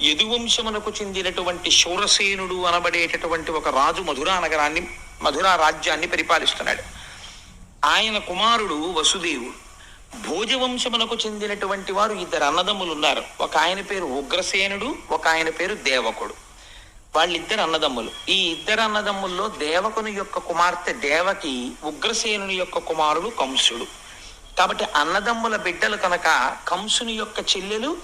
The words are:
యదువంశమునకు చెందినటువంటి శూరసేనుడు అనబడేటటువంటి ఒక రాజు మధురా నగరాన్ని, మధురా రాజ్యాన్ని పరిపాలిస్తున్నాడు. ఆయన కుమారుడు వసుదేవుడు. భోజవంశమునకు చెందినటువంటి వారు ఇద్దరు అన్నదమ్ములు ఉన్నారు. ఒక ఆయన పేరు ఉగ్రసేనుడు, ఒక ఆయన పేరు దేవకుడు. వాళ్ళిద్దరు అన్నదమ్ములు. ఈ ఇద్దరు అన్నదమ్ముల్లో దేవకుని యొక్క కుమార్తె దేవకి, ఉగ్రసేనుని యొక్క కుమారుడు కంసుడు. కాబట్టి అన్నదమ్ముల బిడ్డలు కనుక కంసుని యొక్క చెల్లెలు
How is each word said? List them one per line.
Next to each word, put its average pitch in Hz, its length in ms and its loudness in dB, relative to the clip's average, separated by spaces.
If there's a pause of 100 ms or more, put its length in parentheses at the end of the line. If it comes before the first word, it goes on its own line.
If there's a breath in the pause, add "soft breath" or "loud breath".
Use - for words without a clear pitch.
యదువంశమునకు 220 880 0 (100)
చెందినటువంటి 180 720 -2
శూరసేనుడు 185 920 2
అనబడేటటువంటి 170 880 0
ఒక 156 160 -2
రాజు 143 340 4
మధురా 165 380 0
నగరాన్ని, 156 480 0 (340)
మధురా 175 340 4
రాజ్యాన్ని 160 520 2
పరిపాలిస్తున్నాడు. - 880 0 (880 loud breath)
ఆయన 208 320 4
కుమారుడు 190 760 0
వసుదేవుడు. 156 760 0 (600 loud breath)
భోజవంశమునకు 233 1000 -2
చెందినటువంటి 202 680 -4
వారు 208 220 2
ఇద్దరు 175 300 -2
అన్నదమ్ములు 180 480 2
ఉన్నారు. 147 320 2 (180)
ఒక 151 160 0
ఆయన 175 240 2
పేరు 190 220 -4
ఉగ్రసేనుడు, 185 920 -2 (160)
ఒక 156 160 0
ఆయన 160 220 4
పేరు 170 260 -2
దేవకుడు. 120 580 0 (840 loud breath)
వాళ్ళిద్దరు 170 460 2
అన్నదమ్ములు. 151 500 0 (180)
ఈ 185 200 2
ఇద్దరు 214 320 0
అన్నదమ్ముల్లో 202 680 0
దేవకుని 214 640 -2
యొక్క 196 260 -6
కుమార్తె 175 560 0
దేవకి, 143 800 0 (120)
ఉగ్రసేనుని 196 720 -2
యొక్క 180 220 -4
కుమారుడు 160 520 0
కంసుడు. 123 580 0 (680 loud breath)
కాబట్టి 185 260 4
అన్నదమ్ముల 208 760 2
బిడ్డలు 202 400 -2
కనుక 165 600 2 (100)
కంసుని 214 460 0
యొక్క 220 260 -6
చెల్లెలు 208 640 -2